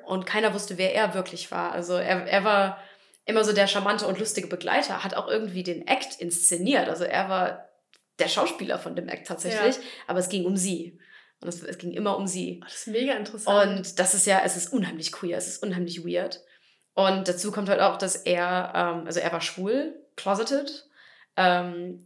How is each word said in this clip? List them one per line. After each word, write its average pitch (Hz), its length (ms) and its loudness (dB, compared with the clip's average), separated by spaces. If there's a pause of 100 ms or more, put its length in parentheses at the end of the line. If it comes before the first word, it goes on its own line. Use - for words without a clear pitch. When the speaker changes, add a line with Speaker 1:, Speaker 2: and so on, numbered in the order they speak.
Speaker 1:
und 185 180 -4
keiner 214 300 0
wusste, 196 240 -6
wer 190 160 2
er 208 200 2
wirklich 180 360 -6
war. 175 220 -2
Also 175 220 -2
er, 180 320 0
er 190 180 2
war 196 340 4 (480)
immer 220 180 4
so 214 80 4
der 196 140 6
charmante 202 400 2
und 190 120 0
lustige 214 280 -2
Begleiter, 185 580 0
hat 196 100 -6
auch - 140 -2
irgendwie 196 340 -2
den 170 240 -6
Act - 340 -2
inszeniert. 180 680 2
Also 165 160 -2
er 190 240 0
war 185 400 -2 (520)
der 160 80 2
Schauspieler - 500 0
von 175 180 -10
dem 175 120 -6
Act - 180 -10
tatsächlich, 220 500 0
Speaker 2:
Ja. - 60 -10 (240)
Speaker 1:
aber 180 140 0
es 180 80 0
ging 185 180 -2
um 190 100 2
sie. 180 420 -4 (440)
Und 170 60 -10
es, 175 140 -10
es - 160 -12
ging 175 140 -8
immer 202 260 0
um 196 80 -4
sie. 180 340 -6
Speaker 2:
Oh, - 60 -18
das - 140 -16
ist - 80 -12
mega 247 260 0
interessant. 202 640 2
Speaker 1:
Und 185 200 -4
das 180 160 4
ist 190 120 4
ja, 190 180 6
es 180 120 0
ist - 160 -6
unheimlich 160 400 -2
queer, - 260 -4
es - 80 -4
ist - 160 -10
unheimlich 175 420 -4
weird. 175 360 -4 (520)
Und 190 360 4
dazu 180 220 -2
kommt 196 200 -2
halt 196 100 4
auch, 180 160 6
dass 180 200 -2
er, 180 580 0
ähm, 170 320 0
also - 140 -2
er 170 120 0
war 170 80 -2
schwul, 247 540 -2 (220)
closeted, 233 680 -2 (520)
ähm, 180 680 0